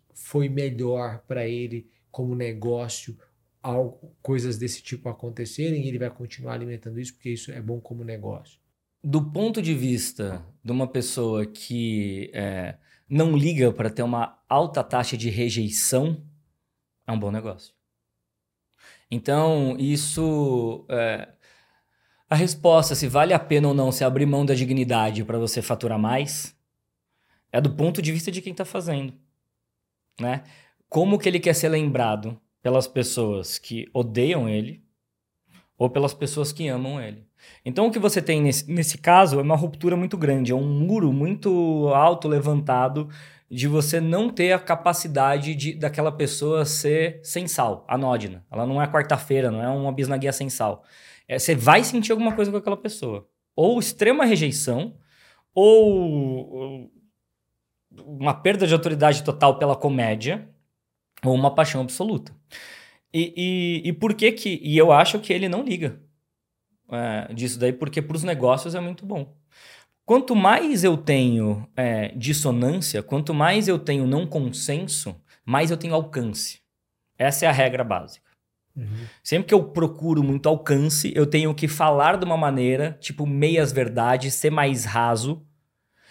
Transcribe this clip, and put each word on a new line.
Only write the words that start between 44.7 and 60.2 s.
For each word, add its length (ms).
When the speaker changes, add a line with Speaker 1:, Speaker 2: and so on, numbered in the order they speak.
Speaker 2:
de, 180
daquela 380
pessoa 540
ser 580
sem 240
sal, 400
anódina. 640
Ela 140
não 160
é 60
quarta-feira, 640
não 100
é 80
uma 220
bisnaguinha 420
sem 160
sal. 340
É, 100
você 160
vai 300
sentir 280
alguma 220
coisa 160
com 80
aquela 200
pessoa. 520
Ou 240
extrema 460
rejeição, 720
ou, 960
ou 420
uma 420
perda 320
de 80
autoridade 500
total 360
pela 160
comédia, 760